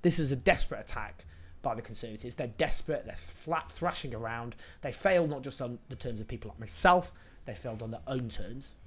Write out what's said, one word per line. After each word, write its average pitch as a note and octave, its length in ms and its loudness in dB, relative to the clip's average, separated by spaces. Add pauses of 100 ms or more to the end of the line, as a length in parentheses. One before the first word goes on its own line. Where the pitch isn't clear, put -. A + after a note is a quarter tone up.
This F3 160 8
is C#3+ 120 4
a C#3 60 2
desperate C3 420 4
attack - 460 -6 (360)
by A#2+ 140 0
the A2+ 60 -6
Conservatives. A2+ 560 -8
They're B2+ 100 -2
desperate, - 580 2
they're - 120 -10
flat - 520 -4
thrashing D3+ 460 -2
around. A#2 400 -4 (240)
They C3 140 -4
failed F3 360 6
not C#3 140 -4
just C#3 180 -6
on A#2+ 180 -4 (100)
the B2+ 80 -8
terms A2 240 -4
of G#2 80 -8
people A2 180 -6
like - 140 -12
myself, F3+ 500 6 (320)
they B2+ 100 -8
failed A2+ 300 -6
on A2+ 80 -6
their A2+ 160 -6
own B2+ 220 -2
terms A2 460 -4 (120)